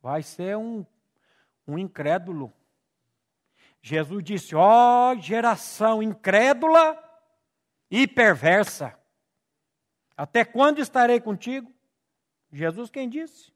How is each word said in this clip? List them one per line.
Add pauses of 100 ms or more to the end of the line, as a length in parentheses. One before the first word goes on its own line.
Vai
ser
um, (800)
um
incrédulo. (1300)
Jesus
disse,
"Ó
geração
incrédula (920)
e
perversa, (1200)
até
quando
estarei
contigo?" (800)
Jesus
quem
disse?